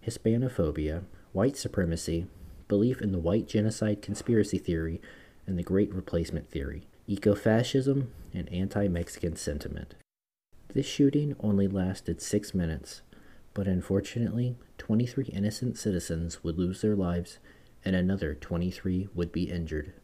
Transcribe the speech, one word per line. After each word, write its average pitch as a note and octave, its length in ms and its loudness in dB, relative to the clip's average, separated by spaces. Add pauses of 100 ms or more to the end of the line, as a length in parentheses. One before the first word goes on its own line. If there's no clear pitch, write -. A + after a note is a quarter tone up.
Hispanophobia, F2 1000 0 (280)
white A2 240 2
supremacy, E3+ 720 -2 (400)
belief A#2+ 340 2
in G#2 120 0
the F#2 80 0
white F#2+ 260 2
genocide G#2+ 560 0
conspiracy G#2 560 2
theory E2 420 -2 (460)
and F#2 100 -2
the E2+ 60 -2
Great F#2+ 320 2
Replacement E2+ 560 -4
theory, C2+ 360 -6 (220)
ecofascism, A#2+ 960 4 (260)
and E2+ 180 -6
anti-Mexican F2 840 0
sentiment. - 580 -6 (760)
This C#3 140 0
shooting D3 540 2
only G2 280 4
lasted F#2 540 -2
six - 320 -2
minutes, D#2+ 480 -2 (500)
but G2 140 -2
unfortunately, A2 920 0 (220)
twenty-three A#2+ 480 0
innocent A2 500 -2
citizens E2+ 680 -2
would E2+ 140 -2
lose F2+ 220 0
their G#2+ 160 2
lives F2 420 -2 (460)
and F#2+ 120 2
another F2+ 380 0
twenty-three F2+ 800 -2
would E2+ 180 -2
be F2 180 -2
injured. D#2 420 -4 (120)